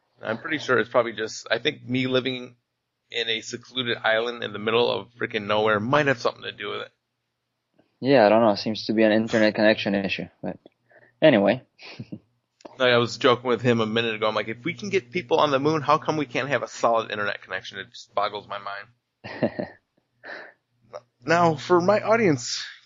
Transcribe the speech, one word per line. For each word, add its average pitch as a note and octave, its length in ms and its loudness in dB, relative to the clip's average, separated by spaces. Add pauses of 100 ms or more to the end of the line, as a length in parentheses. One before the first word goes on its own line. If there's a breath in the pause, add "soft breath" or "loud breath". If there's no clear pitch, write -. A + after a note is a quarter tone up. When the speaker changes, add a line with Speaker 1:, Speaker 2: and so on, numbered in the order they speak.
(200)
Speaker 1:
I'm A2+ 200 -6
pretty D#3+ 180 -6
sure B2+ 220 0
it's A2 100 -4
probably A#2 240 0
just, G#2+ 380 -10
I A2 80 0
think B2+ 280 -6
me B2+ 200 -2
living B2+ 480 -4 (560)
in A#2 180 -4
a A2 120 -4
secluded A#2+ 600 -8
island A#2 400 0
in A2 80 -8
the G2+ 60 -10
middle A2+ 340 0
of G2+ 220 -6
freaking A#2 320 -6
nowhere G#2+ 340 2
might C#3 280 0
have C3+ 120 0
something - 220 -4
to G#2+ 100 -10
do G2+ 180 -10
with G#2 120 -8
it. G#2+ 100 -14 (1080)
Speaker 2:
Yeah, B2+ 260 6
I G2+ 40 8
don't A2 120 6
know. A#2 80 6
It G2+ 80 2
seems G#2+ 300 -6
to A#2 60 -2
be A2 100 4
an G#2+ 80 6
internet A2 420 2
connection G#2+ 400 2
issue, G2 320 -4 (160)
but - 160 -10 (640 soft breath)
anyway. A#2+ 400 6 (380 loud breath)
<laughs> - 200 -16 (600)
Speaker 1:
Like, B2+ 120 4
I A#2+ 60 6
was A#2 200 0
joking B2 300 2
with A#2 140 0
him A#2+ 180 2
a A2 80 0
minute A2+ 260 -2
ago. G#2+ 140 -2
I'm G#2+ 80 0
like, G#2+ 140 -2
"If A#2 140 -12
we E3+ 120 -6
can G#3 140 -12
get F#3+ 220 -4
people E3 280 0
on D3+ 100 4
the C3+ 100 2
moon, D3+ 220 0
how D3 160 4
come D#3 200 -4
we D3+ 100 -4
can't C3+ 220 -4
have B2+ 120 0
a A2+ 60 -6
solid A2+ 420 0
internet G#2 320 -4
connection?" G2 380 -10
It F#2+ 100 -12
just - 240 -20
boggles G#2 340 -4
my G2+ 120 -10
mind. - 920 -10
Speaker 2:
<laughs> - 160 -10 (1600 loud breath)
Speaker 1:
Now, E3 300 4
for F3 260 2
my G3+ 200 2
audience, G3+ 600 0 (220 loud breath)